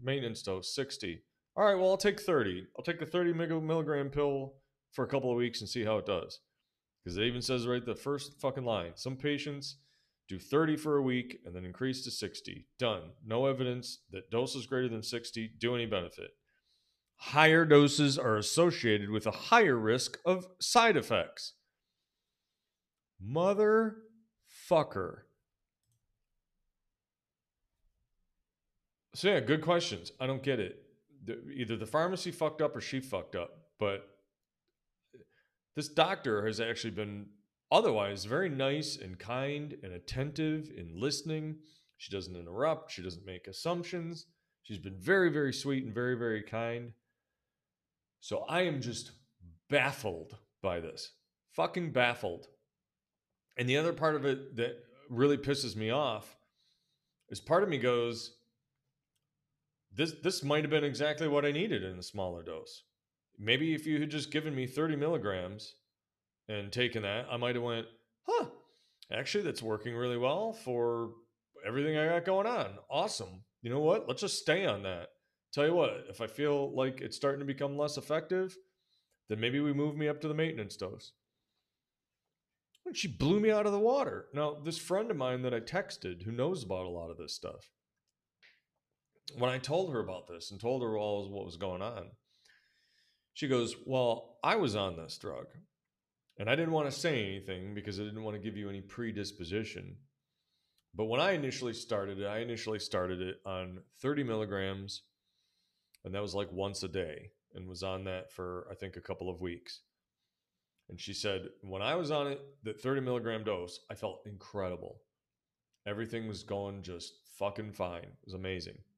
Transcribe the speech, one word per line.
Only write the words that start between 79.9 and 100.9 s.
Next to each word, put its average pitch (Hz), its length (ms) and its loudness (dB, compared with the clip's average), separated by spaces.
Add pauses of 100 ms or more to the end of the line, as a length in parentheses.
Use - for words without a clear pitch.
me 151 100 0
up 147 140 -2
to 156 60 -2
the 151 60 0
maintenance 156 440 -2
dose." - 360 -8 (1700)
And 349 100 -8
she - 140 -2
blew 143 320 4
me 220 100 6
out 214 140 4
of 208 80 2
the 202 60 2
water. 247 540 2
Now, 151 200 0 (100)
this 160 140 -4
friend 220 340 0
of 170 60 -2
mine 127 240 0
that 127 120 0
I 117 60 0
texted 113 640 -6
who 110 80 -4
knows 135 320 0
about 92 220 -4
a 90 40 -6
lot 85 200 -6
of 85 80 -12
this 80 160 -10
stuff, - 380 -12 (1700)
when 123 120 2
I 131 80 -2
told 156 340 0
her 123 80 -2
about 92 280 -6
this 85 240 -12
and 98 80 -14
told 123 240 0
her 110 140 0
all 104 320 -2
what 98 140 -8
was 85 140 -12
going 92 240 -4
on, 104 300 -10 (1200)
she - 160 -4
goes, 120 260 2 (100)
"Well, 123 560 0
I 175 140 4
was 151 180 2
on 101 220 0
this - 220 -12
drug, 71 300 -10 (920)
and 104 120 -2
I 131 60 4
didn't 165 160 0
wanna 151 200 2
say 135 340 0
anything 98 480 -8
because 101 260 -6
I 104 40 -4
didn't 107 200 -8
wanna 107 160 -6
give 101 160 -8
you 104 140 -8
any 98 120 -10
predisposition. 98 1160 -6 (960)